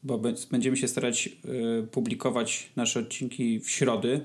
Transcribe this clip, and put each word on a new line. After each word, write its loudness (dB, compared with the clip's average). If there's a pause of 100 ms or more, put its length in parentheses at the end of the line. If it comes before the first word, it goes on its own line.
bo -2
bę-, 0 (160)
będziemy 2
się 0
starać, 0 (560)
y, -10
publikować -2
nasze 0
odcinki -2
w -6
środy. 2